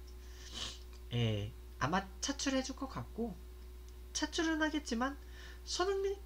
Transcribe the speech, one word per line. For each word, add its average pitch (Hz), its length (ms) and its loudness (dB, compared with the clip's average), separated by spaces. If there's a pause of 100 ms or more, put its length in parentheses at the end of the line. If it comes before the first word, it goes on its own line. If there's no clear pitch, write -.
(1120)
예, 110 400 4 (260)
아마 180 280 4 (140)
차출해줄 269 560 2
것 269 120 -4
같고, - 480 -2 (760)
차출은 320 500 4
하겠지만 294 540 2 (480)
손흥민, 392 600 4